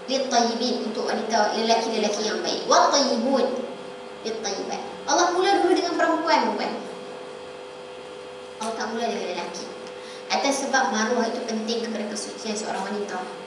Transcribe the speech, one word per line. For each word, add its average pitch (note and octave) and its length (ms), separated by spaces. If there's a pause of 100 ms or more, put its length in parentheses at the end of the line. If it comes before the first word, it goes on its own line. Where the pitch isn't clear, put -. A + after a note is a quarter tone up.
Lit-tayyibin, B3 880
untuk - 160
wanita, G#3+ 500
lelaki-lelaki A3+ 680
yang - 160
baik. - 260
Wat-tayyibun. C4 760 (800)
Lit-tayyibat. - 560 (280)
Allah F4 240
mula F#4 280
dulu F4 160
dengan E4+ 160
perempuan, D#4 640
bukan? - 140 (1900)
Allah A3+ 160
tak A3 160
mula A3+ 100
dengan G#3+ 300
lelaki. F3+ 300 (680)
Atas C4 320
sebab A#3+ 260
maruah A3 380
itu - 160
penting G#3+ 400
kepada G#3+ 240
kesucian G#3+ 480
seorang G#3 320
wanita. G3 600